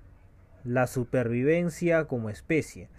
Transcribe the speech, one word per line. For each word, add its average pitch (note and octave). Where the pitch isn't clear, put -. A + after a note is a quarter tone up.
La B2
supervivencia D3
como A2+
especie, A#2+